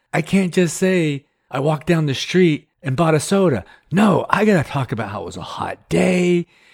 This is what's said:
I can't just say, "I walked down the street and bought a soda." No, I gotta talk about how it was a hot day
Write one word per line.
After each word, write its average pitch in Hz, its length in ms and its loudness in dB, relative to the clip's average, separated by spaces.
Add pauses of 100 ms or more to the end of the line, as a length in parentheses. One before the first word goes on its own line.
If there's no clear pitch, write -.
(120)
I - 120 -2
can't 185 300 0
just 175 240 0
say, 165 500 0 (240)
"I 131 80 -4
walked 147 260 -2
down 160 220 0
the 135 80 -2
street 170 520 2 (140)
and 131 140 -4
bought 160 180 2
a 151 60 2
soda." 175 440 0 (280)
No, 175 380 2
I 196 140 2
gotta 196 240 2
talk 139 240 -4
about 104 180 -6
how 101 120 -8
it 92 40 -10
was 87 120 -12
a 85 40 -10
hot - 460 -10
day 180 600 2 (260)